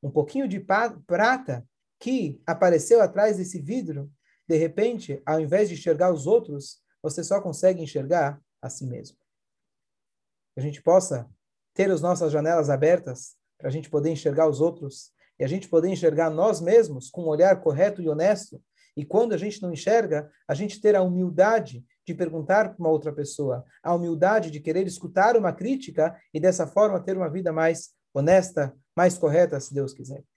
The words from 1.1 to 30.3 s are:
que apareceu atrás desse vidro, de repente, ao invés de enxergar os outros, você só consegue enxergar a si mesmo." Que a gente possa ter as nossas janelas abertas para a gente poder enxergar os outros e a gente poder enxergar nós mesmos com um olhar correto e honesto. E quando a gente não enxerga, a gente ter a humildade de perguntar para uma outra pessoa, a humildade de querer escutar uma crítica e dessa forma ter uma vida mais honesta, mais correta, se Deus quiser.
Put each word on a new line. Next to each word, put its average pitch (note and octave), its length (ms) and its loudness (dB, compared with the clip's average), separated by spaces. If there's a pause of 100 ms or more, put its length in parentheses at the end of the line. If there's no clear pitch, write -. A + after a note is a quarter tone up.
que A3+ 480 -4
apareceu F3 560 4
atrás G3+ 340 2
desse F3+ 240 -8
vidro, D3+ 500 -8 (380)
de E3 80 2
repente, E3 720 -2
ao D#3 120 0
invés F3 300 2
de E3+ 60 -8
enxergar E3+ 360 0
os D3+ 160 -4
outros, E3+ 560 -2 (200)
você D#3 200 -6
só G3 180 -2
consegue F3+ 420 0
enxergar D3 580 -2 (220)
a B2 80 -10
si - 160 -12
mesmo." B2 320 -12 (1400)
Que C3 60 -12
a - 20 -6
gente C#3+ 200 -8
possa E3 480 0 (440)
ter F#3+ 160 2
as E3+ 100 0
nossas E3+ 320 0
janelas D3+ 380 2
abertas D3 680 0 (220)
para C#3+ 100 -8
a - 20 -4
gente D3 200 -8
poder D3+ 200 0
enxergar D#3 380 0
os C#3 120 -2
outros D#3+ 520 -4 (260)
e - 60 -2
a - 20 -2
gente F#3 220 -6
poder E3 200 2
enxergar E3 420 0
nós E3 300 0
mesmos E3+ 500 2
com F3 140 -10
um D#3+ 40 -2
olhar F3+ 320 4
correto F3+ 400 0
e E3 80 -4
honesto. F3+ 520 -2 (360)
E D3 80 -6
quando A3 300 2
a - 20 -2
gente G#3 260 -6
não F3+ 100 -6
enxerga, D#3+ 580 0 (180)
a C#3+ 60 -2
gente G3+ 260 -8
ter G#3 160 4
a F#3+ 60 4
humildade F3+ 840 0 (200)
de F3 100 -8
perguntar F3+ 600 0
para - 60 -16
uma E3 100 0
outra D3+ 220 0
pessoa, C#3+ 520 -6 (180)
a F3 120 -2
humildade E3+ 560 2
de D3+ 80 -12
querer D#3+ 280 -2
escutar F#3+ 500 0
uma F#3+ 160 2
crítica F3+ 680 -2 (160)
e D#3 60 -2
dessa F3+ 260 2
forma G3 340 2
ter F#3+ 160 -6
uma F3+ 140 -4
vida F3+ 220 -4
mais D#3+ 380 0 (220)
honesta, D#3 640 2 (200)
mais F3+ 200 2
correta, D#3+ 440 2
se - 120 -16
Deus C3+ 220 -4
quiser. C3+ 300 -16 (120)